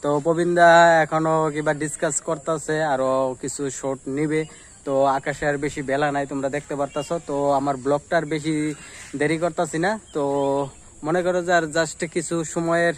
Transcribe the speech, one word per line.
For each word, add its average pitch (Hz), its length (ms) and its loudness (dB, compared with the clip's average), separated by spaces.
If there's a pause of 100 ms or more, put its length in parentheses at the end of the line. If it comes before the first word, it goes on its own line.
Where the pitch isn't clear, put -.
তো 147 60 0 (160)
প্রবীণদা 170 440 4 (360)
এখনো 160 300 0 (200)
কিবা 151 180 0 (100)
ডিসকাস 156 340 -4 (120)
করতেছে, 156 480 -2 (160)
আরো 131 180 0 (300)
কিছু 143 220 -6 (160)
শর্ট 135 220 -4 (160)
নিবে। 156 260 -2 (440)
তো 139 60 -4 (240)
আকাশে 143 340 -6
আর 143 140 0
বেশি 147 160 -4 (100)
বেলা 147 240 2
নাই, 143 180 -2
তোমরা 139 240 -4
দেখতে 147 240 -6
পারতাছো। 143 360 -4 (120)
তো 143 80 -4 (220)
আমার 139 260 0
ব্লগটা 147 360 0
আর 156 140 -6
বেশি 156 200 -2 (680)
দেরি 151 220 2
করতাছি 175 440 -2
না, - 40 2 (240)
তো 151 80 -2 (840)
মনে 170 200 0
করো 180 200 0
যে 185 120 0
আর 165 60 2 (120)
just 160 240 -2 (140)
কিছু 170 200 -4 (200)
সময়ের 170 440 2